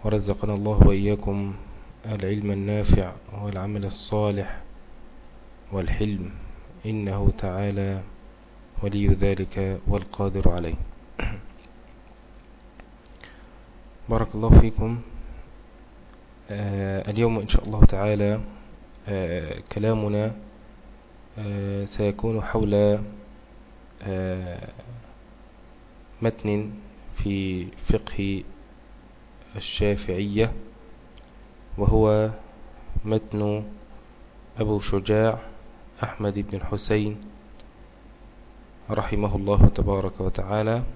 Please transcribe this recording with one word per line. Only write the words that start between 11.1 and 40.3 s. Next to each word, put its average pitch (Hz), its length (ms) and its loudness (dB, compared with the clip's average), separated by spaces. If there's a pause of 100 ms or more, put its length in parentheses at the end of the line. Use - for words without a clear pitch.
<clears throat> 104 180 -4 (2750)
بارك 113 240 0
الله 110 260 10
فيكم. 117 400 2 (1500)
آه، 98 600 -4
اليوم 113 280 2
إن 104 100 -6
شاء - 160 6
الله 107 200 6
تعالى، 104 560 4 (680)
آه، 87 520 -4 (120)
كلامنا، 107 600 0 (1040)
آه، 101 460 -6
سيكون 107 580 -2
حول، 104 560 2 (1040)
آه، 92 680 -6 (1500)
متن 104 480 -2 (460)
في 95 500 -2 (260)
فقه 98 500 -2 (1120)
الشافعية، 104 960 -2 (1300)
وهو 107 520 4 (720)
متن 107 580 0 (960)
أبو 107 220 0
شجاع 110 580 2 (640)
أحمد 101 360 -4
بن 101 180 -6
الحسين 104 600 -2 (1700)
رحمه 104 460 -2
الله 101 380 8
تبارك 98 460 -2
وتعالى 107 600 -2 (140)